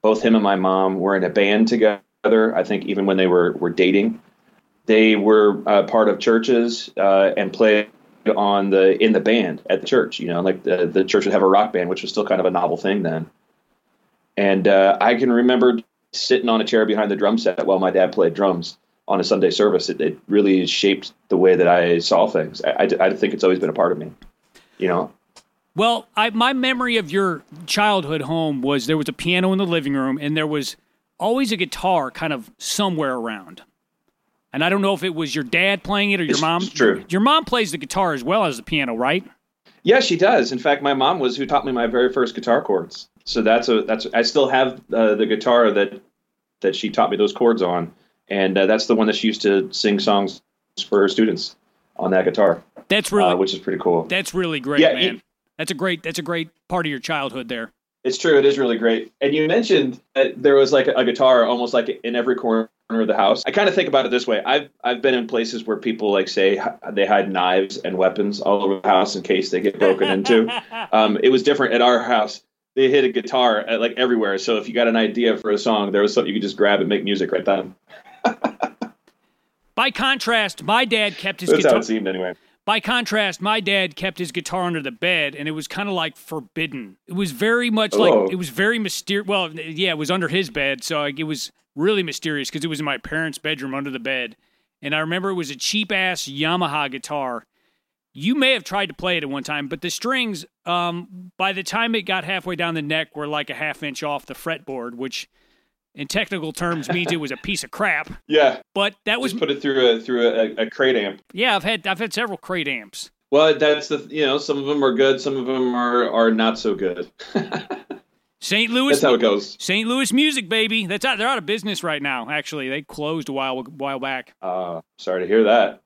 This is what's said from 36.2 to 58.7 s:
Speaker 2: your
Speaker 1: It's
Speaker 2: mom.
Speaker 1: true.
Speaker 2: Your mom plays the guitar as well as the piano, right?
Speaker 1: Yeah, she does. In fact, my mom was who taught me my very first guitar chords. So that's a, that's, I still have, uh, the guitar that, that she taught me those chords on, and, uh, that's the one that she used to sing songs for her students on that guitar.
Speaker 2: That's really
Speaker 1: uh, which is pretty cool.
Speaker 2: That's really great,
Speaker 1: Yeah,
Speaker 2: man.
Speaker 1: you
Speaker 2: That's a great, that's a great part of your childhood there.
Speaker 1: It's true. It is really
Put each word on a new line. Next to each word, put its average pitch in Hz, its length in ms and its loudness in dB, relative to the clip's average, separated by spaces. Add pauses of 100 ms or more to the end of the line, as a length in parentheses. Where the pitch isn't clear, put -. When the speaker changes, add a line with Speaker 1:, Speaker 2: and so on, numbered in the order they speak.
Speaker 2:
your 151 80 -2
Speaker 1:
It's 147 100 0
Speaker 2:
mom. 165 260 0
Speaker 1:
true. - 420 0
Speaker 2:
Your 190 120 0
mom 294 240 2
plays 220 260 -2
the 160 60 -8
guitar 165 360 -2
as 127 100 -6
well 190 220 0
as 131 120 -2
the 113 60 -14
piano, 135 320 -2
right? 143 280 -2 (600)
Speaker 1:
Yeah, 240 160 6
she 170 180 0
does. 170 340 4
In 123 80 -6
fact, 143 220 0
my 143 140 0
mom 147 240 0
was 127 180 -2
who 139 80 -4
taught 143 200 0
me 135 60 -4
my 120 160 0
very 123 240 2
first 123 240 0
guitar 117 260 0
chords. - 460 -4 (180)
So 120 180 -2
that's 117 260 4
a, 110 140 4
that's, 110 300 -4
I 117 100 2
still 131 260 2
have, 131 320 0 (100)
uh, 110 240 4
the 107 120 2
guitar 113 440 4
that, 98 300 -2 (600)
that 95 140 0
she 107 140 -6
taught 104 220 0
me 104 40 0
those 104 160 2
chords 117 300 2
on, 87 320 -2 (340)
and, 95 300 0
uh, 95 80 4
that's 110 220 2
the 117 80 4
one 110 120 2
that 104 80 0
she - 120 -2
used 107 160 -2
to 98 280 2
sing 101 280 0
songs 101 420 0 (480)
for 101 120 2
her 98 60 4
students - 480 0 (400)
on 92 160 -4
that 92 140 2
guitar. 92 360 2 (260)
Speaker 2:
That's 208 240 -2
really 90 220 2
Speaker 1:
uh, - 40 0
which 95 160 0
is 95 60 -10
pretty 95 200 -6
cool. 85 260 0
Speaker 2:
That's 185 280 -6
really 170 260 -4
great, 143 220 0
Speaker 1:
Yeah, 151 120 4
Speaker 2:
man. 185 220 -2
Speaker 1:
you - 60 -20 (380)
Speaker 2:
That's 160 100 -6
a 185 60 -6
great, 180 260 -4
that's 160 160 -8
a 170 60 -8
great 165 260 -6 (200)
part 175 180 -2
of - 20 -4
your 139 100 -6
childhood 131 500 -6
there. 113 220 -8 (320)
Speaker 1:
It's 127 140 -2
true. 156 220 4
It 139 60 4
is 139 120 4
really 120 220 0